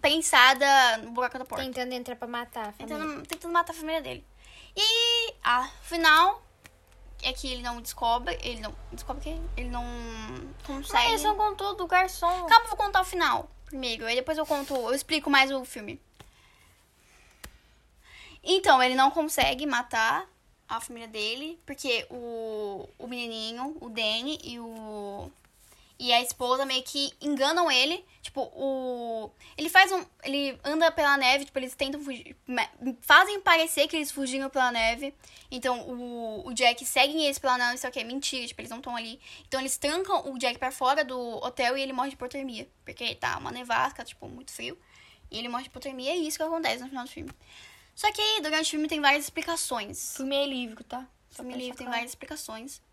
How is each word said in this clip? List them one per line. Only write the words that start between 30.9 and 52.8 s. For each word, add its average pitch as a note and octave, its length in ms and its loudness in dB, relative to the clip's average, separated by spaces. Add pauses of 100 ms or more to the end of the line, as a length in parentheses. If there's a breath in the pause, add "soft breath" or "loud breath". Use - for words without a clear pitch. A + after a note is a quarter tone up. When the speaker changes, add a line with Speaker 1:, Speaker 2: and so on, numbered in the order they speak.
Speaker 1:
pela D4 260 4
neve, C#4 280 4
tipo, - 140 -8
eles B3+ 160 -8
tentam C#4 280 -4
fugir, C4+ 320 -12 (120)
ma-, B3 220 -2 (340)
fazem G4 380 8
parecer D#4+ 460 4
que E4 100 -4
eles D4 140 -2
fugiram C4+ 400 -4
pela B3+ 220 2
neve. A#3 420 -2 (360 loud breath)
Então, B3 320 -2
o, A#3+ 640 -10
o B3+ 80 -10
Jack A#3+ 300 4
segue C#4+ 380 2
eles C#4 160 0
pela B3+ 180 2
neve, B3 220 0
só B3+ 120 -6
que B3+ 100 -8
é A3 40 -6
mentira, B3+ 420 -6
tipo, - 140 -14
eles A#3 100 -12
não A3+ 100 -10
tão A#3+ 160 -10
ali. A#3 240 -10 (260 loud breath)
Então, C4 140 -2
eles C4 180 -4
trancam E4+ 540 0
o B3+ 60 -8
Jack B3 200 0
pra B3+ 120 -2
fora C4+ 340 2
do B3+ 140 -6 (260)
hotel B3 340 0
e C4+ 40 -2
ele C4+ 100 -4
morre C4 180 -2
de C4+ 40 -14
hipotermia. B3 540 -10 (160)
Porque - 300 -8
tá - 240 -4
uma - 120 -8
nevasca, B3 540 -2
tipo, - 240 -18
muito B3+ 240 -16
frio. B3 260 -12 (520 soft breath)
E - 80 -10
ele A#3+ 100 -8
morre - 160 -6
de - 40 -18
hipotermia, C4+ 460 -6
e F4+ 40 -2
é E4+ 100 0
isso D#4 100 -6
que D#4+ 40 -2
acontece D#4+ 400 -2
no B3+ 60 -12
final C4 160 -8
do C4 60 -14
filme. - 200 -14 (640 loud breath)
Só G#4 160 0
que G#4 100 -6
aí, G#4+ 220 2
durante D#4 240 0
o - 40 -2
filme, D4+ 180 -2
tem D#4 120 -2
várias C#4+ 240 4
explicações. B3+ 920 -6
Speaker 3:
Filme C4+ 180 -4
é C#4 120 2
livro, B3 360 -8
tá? B3+ 240 -12 (240)
Só - 140 -20
Speaker 1:
Filme B3+ 80 -10
Speaker 3:
pra B3+ 60 -8
Speaker 1:
livro - 0 -
tem B3+ 100 -8
Speaker 3:
deixar B3 80 -12
claro. B3 160 -10
Speaker 1:
várias A#3+ 180 -4
explicações. C4 720 -12 (100)